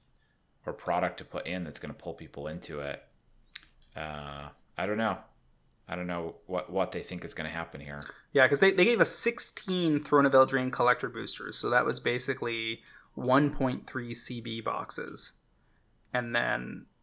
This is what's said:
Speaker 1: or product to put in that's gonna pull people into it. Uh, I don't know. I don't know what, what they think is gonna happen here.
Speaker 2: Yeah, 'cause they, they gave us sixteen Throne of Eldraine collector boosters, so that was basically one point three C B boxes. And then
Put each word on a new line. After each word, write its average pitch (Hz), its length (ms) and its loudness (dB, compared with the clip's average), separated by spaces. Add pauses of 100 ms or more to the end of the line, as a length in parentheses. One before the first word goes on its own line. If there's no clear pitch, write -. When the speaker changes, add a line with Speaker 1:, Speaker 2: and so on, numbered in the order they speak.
(680)
Speaker 1:
or 87 60 -4
product 90 440 -2
to - 80 -12
put - 220 -8
in 90 160 -4
that's 73 160 -10
gonna 76 140 -10
pull - 200 -8
people 73 340 -10
into 78 340 -8
it. 71 200 -8 (960)
Uh, 73 540 -10 (280)
I 92 80 -2
don't 107 120 -2
know. 107 200 0 (720)
I 90 80 -6
don't 90 120 -4
know 85 300 -4 (100)
what, 90 240 -4
what 90 200 2
they 87 100 -4
think 87 240 -8
is 80 80 -8
gonna 78 160 -6
happen 80 320 -8
here. 71 220 -10 (280)
Speaker 2:
Yeah, 131 160 8
'cause - 120 2
they, 190 120 8
they 190 140 6
gave 226 160 6
us - 100 6
sixteen 180 920 0
Throne 143 240 6
of 135 60 4
Eldraine 131 380 6
collector 123 380 2
boosters, 110 480 -8
so 120 140 -2
that 123 140 6
was 127 140 0
basically 120 840 -2 (320)
one 135 360 4
point 131 360 -2
three 120 260 -6
C 120 260 -4
B 113 220 -6
boxes. - 720 -4 (800)
And 120 220 -2
then 120 520 -2 (180)